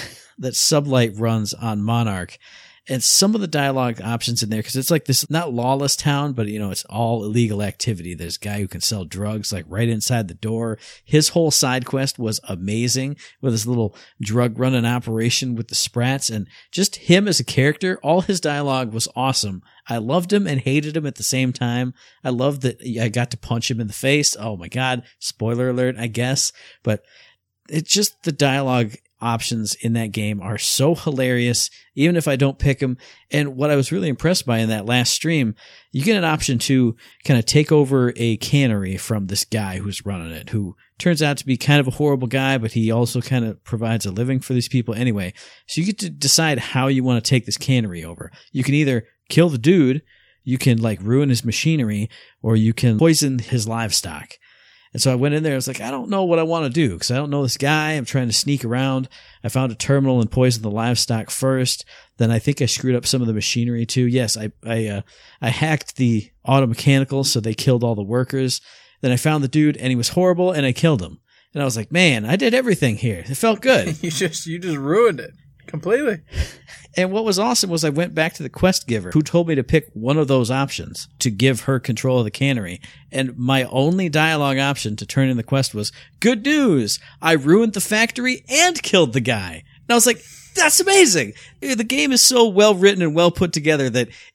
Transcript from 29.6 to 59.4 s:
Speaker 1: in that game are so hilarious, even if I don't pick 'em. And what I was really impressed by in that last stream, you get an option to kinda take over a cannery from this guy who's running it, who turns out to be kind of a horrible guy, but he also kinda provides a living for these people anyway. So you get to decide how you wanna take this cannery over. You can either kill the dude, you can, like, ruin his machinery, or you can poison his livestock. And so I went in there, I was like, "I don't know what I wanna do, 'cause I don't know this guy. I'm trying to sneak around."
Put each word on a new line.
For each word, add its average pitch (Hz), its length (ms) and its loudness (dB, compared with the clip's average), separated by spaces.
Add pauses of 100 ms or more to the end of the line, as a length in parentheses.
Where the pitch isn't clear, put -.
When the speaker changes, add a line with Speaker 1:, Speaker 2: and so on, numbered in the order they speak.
Speaker 1:
in 113 120 0
that 113 200 -2
game 104 280 -4
are 101 160 -6
so 151 380 0
hilarious, 127 720 0 (240)
even 165 220 2
if 160 120 0
I 139 100 0
don't 135 200 2
pick 139 240 0
'em. 127 160 -2 (340)
And 143 260 -2
what 147 120 0
I 147 60 4
was 135 160 2
really 180 160 -2
impressed 160 380 0
by 117 140 0
in 110 100 0
that 107 160 -4
last 123 280 2
stream, 143 420 0 (360)
you 131 120 -2
get 214 120 4
an 185 80 0
option 151 360 0
to 127 360 2 (300)
kinda 120 180 4
take 151 280 2
over 131 440 4
a 117 220 0
cannery 107 580 0
from 98 320 -4
this 101 160 -4
guy 95 360 -4
who's 98 260 -8
running 87 260 -8
it, 78 200 -14
who 101 240 -4 (240)
turns 165 220 2
out 143 160 0
to - 80 -12
be 131 120 0
kind 147 240 4
of 127 60 0
a 123 40 -4
horrible 139 380 0
guy, 135 280 0
but 113 160 -4
he 113 180 0
also 120 300 0
kinda 117 340 -2 (100)
provides 113 400 -4
a 98 60 -6
living 123 280 -2
for 131 140 -6
these 123 160 0
people 117 240 -2
anyway. 104 400 -2 (340)
So - 140 -4
you 180 60 0
get 208 120 -4
to 180 100 -6
decide 147 500 2
how 131 280 -2
you 135 160 2
wanna 123 180 2
take 127 240 2
this - 120 -6
cannery 107 480 0
over. - 260 -14 (220)
You 131 100 0
can 139 100 0
either 135 320 2 (220)
kill 170 220 4
the 139 100 -2
dude, 143 420 4 (440)
you 127 120 0
can, 117 240 4
like, 107 220 -2
ruin 135 260 2
his 117 160 2
machinery, 113 640 0 (320)
or 113 140 2
you 110 180 4
can 113 240 2
poison 147 420 4
his 113 280 -4
livestock. 113 720 -6 (520)
And 120 80 -6
so 135 120 2
I 127 40 2
went 143 200 2
in 156 80 0
there, 151 100 0
I - 20 0
was 131 120 -4
like, 127 140 -8
"I 113 100 -8
don't 254 180 -8
know 196 140 0
what 170 160 4
I 160 40 2
wanna 160 280 -2
do, 123 260 0
'cause - 140 -4
I 120 40 0
don't 147 140 -2
know 143 140 0
this 123 140 -2
guy. 151 340 0
I'm 143 140 -2
trying 131 220 -2
to 110 60 -2
sneak 143 320 -2
around." 131 420 -2 (360)